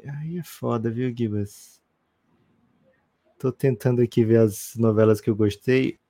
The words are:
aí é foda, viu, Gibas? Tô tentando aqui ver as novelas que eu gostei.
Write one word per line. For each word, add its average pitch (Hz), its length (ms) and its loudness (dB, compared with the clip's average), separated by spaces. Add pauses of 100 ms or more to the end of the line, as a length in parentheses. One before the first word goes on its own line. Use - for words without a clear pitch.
(200)
aí 165 180 -10
é 170 40 -8
foda, 117 480 -4
viu, 123 260 -4
Gibas? 104 640 -8 (1600)
Tô 127 140 -4
tentando 123 500 0
aqui 117 220 2
ver 113 160 4
as 107 360 0
novelas 110 440 4
que - 80 -4
eu 110 80 0
gostei. 127 600 0 (120)